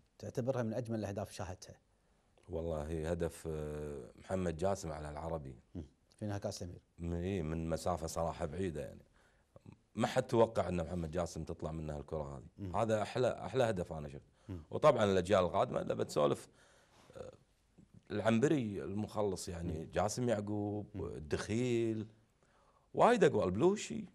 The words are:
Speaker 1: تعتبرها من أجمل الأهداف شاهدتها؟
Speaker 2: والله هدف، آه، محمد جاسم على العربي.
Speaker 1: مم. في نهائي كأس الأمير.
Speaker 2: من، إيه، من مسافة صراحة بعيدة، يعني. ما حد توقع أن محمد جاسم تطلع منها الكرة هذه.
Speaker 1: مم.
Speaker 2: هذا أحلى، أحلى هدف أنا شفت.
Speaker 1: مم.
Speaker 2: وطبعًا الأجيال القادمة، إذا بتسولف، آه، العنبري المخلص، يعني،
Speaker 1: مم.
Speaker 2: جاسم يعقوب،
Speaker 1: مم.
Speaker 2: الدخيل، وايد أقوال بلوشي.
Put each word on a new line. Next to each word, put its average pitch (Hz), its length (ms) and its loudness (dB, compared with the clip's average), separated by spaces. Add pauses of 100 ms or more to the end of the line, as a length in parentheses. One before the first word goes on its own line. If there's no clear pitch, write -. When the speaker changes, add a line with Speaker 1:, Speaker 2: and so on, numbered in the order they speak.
(180)
Speaker 1:
تعتبرها 127 440 -2
من 110 120 -2
أجمل 113 240 -2
الأهداف 98 340 -4
شاهدتها؟ - 440 -10 (720)
Speaker 2:
والله 82 600 -2
هدف، 85 400 -2
آه، 76 680 -6
محمد 90 400 -2
جاسم 87 360 0
على 76 180 -6
العربي. 76 480 -6 (160)
Speaker 1:
مم. 85 100 -8 (340)
في 107 80 -4
نهائي 101 140 -2
كأس 104 220 -6
الأمير. 87 180 -10 (180)
Speaker 2:
من، 85 240 -2
إيه، 92 200 0
من 82 260 -2
مسافة 80 380 0
صراحة 82 400 -2
بعيدة، 80 340 -4
يعني. 50 220 -10 (920)
ما 113 120 2
حد 131 160 2
توقع 107 460 4
أن 90 160 0
محمد 82 260 -4
جاسم 85 340 -2
تطلع 82 280 -6
منها 78 260 -6
الكرة 71 380 -6
هذه. 71 100 -16 (120)
Speaker 1:
مم. 95 180 -6
Speaker 2:
هذا 107 260 2
أحلى، 120 260 0
أحلى 117 360 0
هدف 87 280 -2
أنا 73 160 -8
شفت. 67 220 -16 (180)
Speaker 1:
مم. 87 220 -8
Speaker 2:
وطبعًا 113 340 6
الأجيال 95 400 6
القادمة، 104 380 0
إذا - 120 -2
بتسولف، - 540 2 (680)
آه، - 160 -12 (800)
العنبري 113 760 2
المخلص، 101 640 -2
يعني، 85 300 -4
Speaker 1:
مم. 85 140 -8
Speaker 2:
جاسم 107 360 0
يعقوب، 104 680 0
Speaker 1:
مم. 87 100 -4
Speaker 2:
الدخيل، 110 1000 0 (880)
وايد 196 300 8
أقوال 107 260 6
بلوشي. 175 540 2 (100)